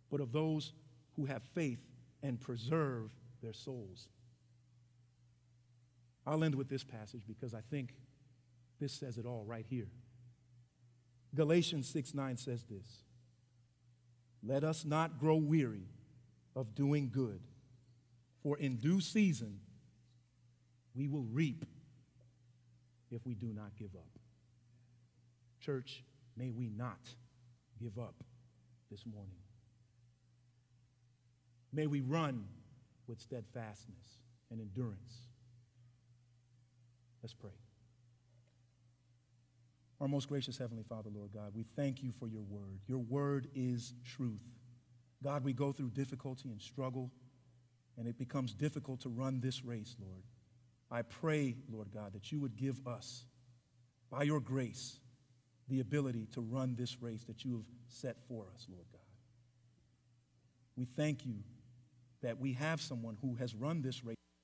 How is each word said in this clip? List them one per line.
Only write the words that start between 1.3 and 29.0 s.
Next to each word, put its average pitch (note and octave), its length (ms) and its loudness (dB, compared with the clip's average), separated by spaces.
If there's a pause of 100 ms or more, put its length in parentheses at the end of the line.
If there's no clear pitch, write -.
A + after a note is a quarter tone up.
faith C#3 420 0 (380)
and B2+ 180 0
preserve B2 680 2 (320)
their A2+ 100 -6
souls." A2+ 560 -10 (2250)
I'll D#3 200 4
end D3+ 100 6
with C3 140 2
this C3+ 160 -2
passage G#2+ 420 -10
because A2 280 -6
I G#2+ 60 -6
think B2+ 360 -4 (840)
this C#3 140 -2
says A#2+ 260 -6
it A2+ 80 -2
all A#2+ 180 -4
right A2+ 220 -6
here. A#2 240 -2 (1400)
Galatians D#3 540 6
six - 260 -2
nine C3+ 220 0
says A#2+ 300 -4
this, - 360 -12 (1400)
"Let C3+ 180 2
us D#3 220 2
not D#3+ 340 4
grow D#3 160 8
weary D3 540 6 (680)
of B2 220 -2
doing C#3+ 340 4
good, G#2+ 320 0 (1000)
for D3 160 2
in C3+ 180 2
due D#3+ 240 6
season A#2+ 600 4 (1300)
we C#3 140 0
will C#3 160 0
reap C3 420 2 (1400)
if A#2 160 -4
we B2 80 0
do A2 180 -2
not G#2 240 -8
give G2 200 -10
up." E2 220 -18 (1400)
Church, - 440 -2 (320)
may B2+ 140 -4
we A#2 180 -2
not G#2+ 480 -6 (600)
give A2 200 -6
up - 260 -8 (640)
this G2 140 -12